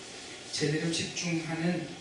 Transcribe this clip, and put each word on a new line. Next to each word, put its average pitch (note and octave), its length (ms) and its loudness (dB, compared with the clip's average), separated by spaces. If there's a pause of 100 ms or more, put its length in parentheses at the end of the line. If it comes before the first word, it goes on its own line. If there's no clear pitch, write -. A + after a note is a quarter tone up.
(520)
제대로 D#3 400 4
집중하는 E3 960 0 (120)